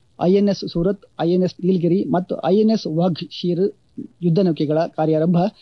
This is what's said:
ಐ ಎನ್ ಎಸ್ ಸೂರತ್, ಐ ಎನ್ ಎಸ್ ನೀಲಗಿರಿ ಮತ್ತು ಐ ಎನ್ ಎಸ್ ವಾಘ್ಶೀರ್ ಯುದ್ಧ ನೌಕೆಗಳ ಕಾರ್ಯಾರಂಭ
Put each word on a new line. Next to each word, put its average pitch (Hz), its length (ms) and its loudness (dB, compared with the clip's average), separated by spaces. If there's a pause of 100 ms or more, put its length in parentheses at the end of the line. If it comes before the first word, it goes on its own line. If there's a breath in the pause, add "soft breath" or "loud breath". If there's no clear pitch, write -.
(200)
ಐ 170 140 2
ಎನ್ 202 160 2
ಎಸ್ 190 180 -4
ಸೂರತ್, 175 360 -2 (120)
ಐ 160 140 -4
ಎನ್ 185 140 2
ಎಸ್ 175 140 -4
ನೀಲಗಿರಿ 180 500 0
ಮತ್ತು 180 260 -2 (100)
ಐ 180 120 2
ಎನ್ 214 160 4
ಎಸ್ 220 200 -2
ವಾಘ್ಶೀರ್ 170 720 -2 (580)
ಯುದ್ಧ 170 180 2
ನೌಕೆಗಳ 156 400 0 (120)
ಕಾರ್ಯಾರಂಭ 156 460 0 (240 soft breath)